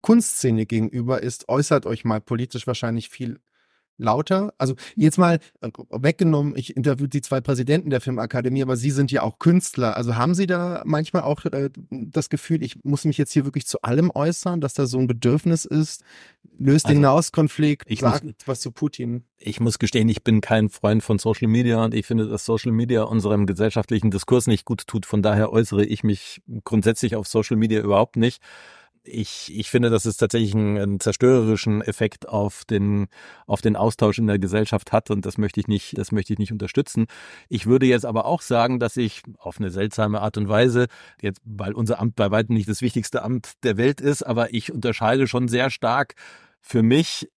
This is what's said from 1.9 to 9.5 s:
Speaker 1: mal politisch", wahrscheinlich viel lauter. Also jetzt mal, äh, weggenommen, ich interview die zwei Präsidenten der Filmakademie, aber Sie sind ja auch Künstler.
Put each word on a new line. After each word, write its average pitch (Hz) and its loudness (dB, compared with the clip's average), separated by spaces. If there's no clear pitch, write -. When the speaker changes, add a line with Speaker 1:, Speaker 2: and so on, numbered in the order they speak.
Speaker 1:
mal 110 0
politisch", 120 -6
wahrscheinlich 117 -4
viel 120 -10
lauter. 156 0
Also 131 0
jetzt 156 4
mal, 170 4
äh, 117 -8
weggenommen, 147 0
ich - -8
interview 135 0
die 139 -4
zwei 135 -2
Präsidenten 143 0
der 127 0
Filmakademie, 127 -2
aber 131 0
Sie 127 -2
sind 135 0
ja 139 2
auch 113 -4
Künstler. 123 2